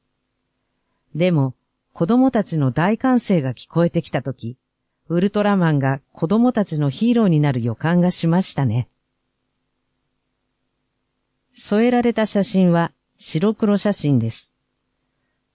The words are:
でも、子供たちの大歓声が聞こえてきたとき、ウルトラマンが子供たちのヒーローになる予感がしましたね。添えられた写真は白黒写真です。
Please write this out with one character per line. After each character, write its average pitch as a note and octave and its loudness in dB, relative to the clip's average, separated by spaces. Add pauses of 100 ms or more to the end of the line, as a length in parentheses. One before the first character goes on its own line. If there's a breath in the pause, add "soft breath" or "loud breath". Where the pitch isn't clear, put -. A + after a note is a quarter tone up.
(1160)
で F3 0
も、 C3+ 0 (380)
子 E3+ -4
供 B3+ 2
た A3+ 0
ち D#3+ -4
の C3 0
大 F#3 0
歓 B3+ 2
声 F3 0
が B2+ -6
聞 - -20
こ E3+ 0
え E3+ 2
て E3+ -2
き - -18
た C3+ -4
と C3 -8
き、 A#2 -14 (520)
ウ E3+ -2
ル G3+ 0
ト G#3 -2
ラ G3+ 2
マ E3 2
ン C#3+ 2
が C3+ -2 (120)
子 E3 -4
供 A#3 2
た G#3+ 0
ち D3+ -4
の D3 0
ヒ A3+ 0
ー A#3 0
ロ A#3 2
ー - 4
に D#3 4
な D3 2
る B2+ -4
予 A#2 -4
感 F3 0
が F3 2
し - -4
ま E3+ 2
し - -8
た C#3 0
ね。 A#2 -2 (2750)
添 A3 -2
え B3 0
ら A#3+ 2
れ A#3 0
た A3 -2
写 G3+ -2
真 F#3 2
は E3+ 0 (240)
白 G3 -2
黒 G#3 0
写 G3+ -2
真 C#3 0
で A2+ -4
す。 - -14 (1000)